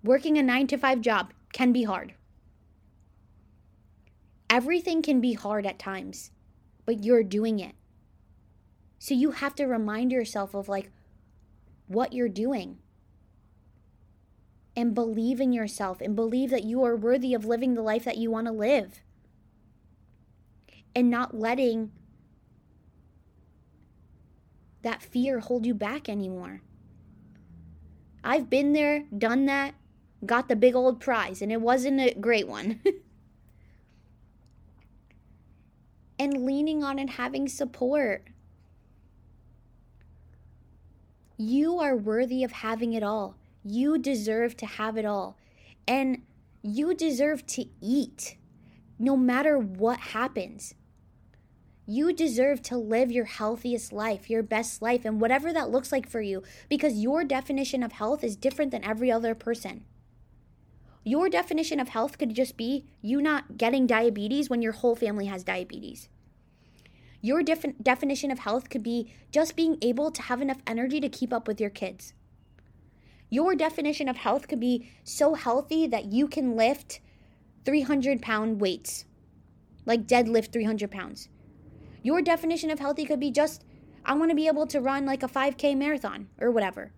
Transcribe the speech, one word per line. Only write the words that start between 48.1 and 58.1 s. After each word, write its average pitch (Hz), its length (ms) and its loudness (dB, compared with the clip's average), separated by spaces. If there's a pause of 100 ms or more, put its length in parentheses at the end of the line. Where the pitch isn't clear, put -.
no 269 200 2
matter 262 420 4
what 208 400 0
happens. - 760 -8 (1120)
You 294 280 2
deserve 277 500 2
to 247 140 -6
live 233 340 2
your 233 140 0
healthiest 233 640 -4
life, 208 380 -6
your 226 120 0
best 220 400 -4
life, 240 220 0
and 220 160 -2
whatever 269 320 2
that 311 180 0
looks 254 220 0
like 269 180 -2
for 226 120 -6
you, 190 220 -4 (260)
because 294 280 2
your 277 280 2
definition 269 580 -2
of 233 80 -6
health 254 320 -2